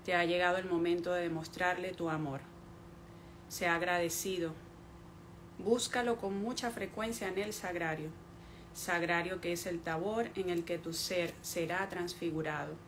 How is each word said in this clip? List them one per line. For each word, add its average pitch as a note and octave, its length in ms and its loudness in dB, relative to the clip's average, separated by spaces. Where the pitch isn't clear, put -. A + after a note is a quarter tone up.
Te F3+ 120 2
ha F3 100 6
llegado F3 320 6
el F#3 80 0
momento F3 480 4
de F3 80 2
demostrarle F3+ 720 0
tu E3+ 160 0
amor. D3 320 0
Sea E3+ 280 4
agradecido. F3 760 2
Búscalo A#3+ 600 4
con G3 240 -2
mucha A#3+ 300 -2
frecuencia G#3+ 580 -2
en F3+ 80 0
el G#3 160 0
sagrario, D#3+ 560 -2
sagrario F3 680 2
que F3 140 0
es E3+ 120 -2
el F3 140 0
Tabor G3+ 560 0
en F#3 140 2
el E3+ 160 2
que E3+ 120 0
tu E3 140 -4
ser E3+ 500 0
será F3 460 0
transfigurado. D#3 840 -2